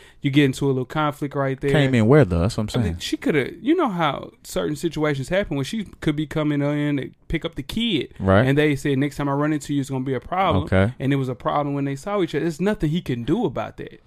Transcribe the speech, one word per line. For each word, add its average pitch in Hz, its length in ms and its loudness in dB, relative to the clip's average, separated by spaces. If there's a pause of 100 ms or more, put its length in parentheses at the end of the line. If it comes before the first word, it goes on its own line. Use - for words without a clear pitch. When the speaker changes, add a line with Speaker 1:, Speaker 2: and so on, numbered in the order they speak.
(220)
Speaker 1:
You 143 100 0
get 143 140 6
into 131 200 0
a 139 40 2
little 127 160 0
conflict 147 500 -4
right 135 240 -2
there. 143 120 -2
Speaker 2:
Came 139 220 4
in 113 140 4
where, 139 180 8
though? 87 140 0
That's 90 180 2
what 110 180 -4
I'm 123 60 2
Speaker 1:
I - 20 2
mean, 87 100 0
Speaker 2:
saying. 82 60 -8
Speaker 1:
she - 180 -4
coulda, 156 440 0
you 285 140 2
know 330 140 2
how 170 420 -2 (120)
certain 175 320 -4
situations 151 540 -2
happen 185 260 -2
when 139 100 -2
she 220 180 -6 (160)
could 156 160 0
be 151 100 -2
coming 147 380 0
in 147 340 0
to - 120 -6 (180)
pick 165 180 -4
up 165 100 -6
the 143 80 -8
kid. 214 560 -2
Speaker 2:
Right. 95 280 6
Speaker 1:
And 139 100 4
they 147 180 4
said, 139 240 0
"Next 143 180 -2
time 143 120 -2
I 139 40 0
run 147 200 0
into 147 200 -4
you, 143 80 0
it's 127 80 -6
gonna 131 160 -4
be 135 100 -2
a 123 40 -4
problem." 180 460 0
Speaker 2:
Okay. 98 340 2
Speaker 1:
And 131 120 0
it 139 60 2
was 131 120 -2
a 123 60 -4
problem 147 400 -2
when 139 100 -2
they 139 100 -4
saw 202 280 -4
each 160 100 -4
other. 151 100 -2
There's 160 180 -4
nothing 196 300 0
he 170 100 0
can 120 220 -4
do 185 220 0
about 113 320 -6
that. - 300 -14